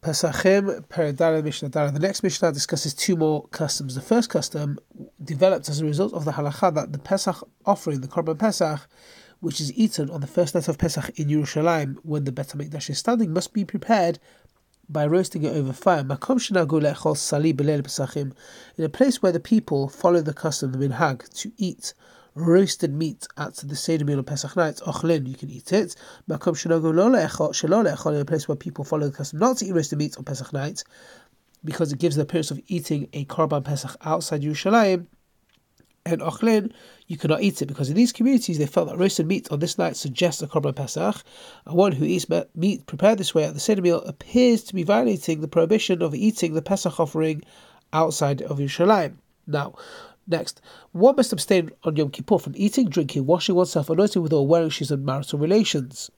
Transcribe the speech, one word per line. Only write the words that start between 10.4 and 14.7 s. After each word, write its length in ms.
night 120
of 120
Pesach 400
in 80
Yerushalayim, 760
when 220
the 80
Bet 160
HaMikdash 420
is 80
standing, 340
must 220
be 100
prepared 540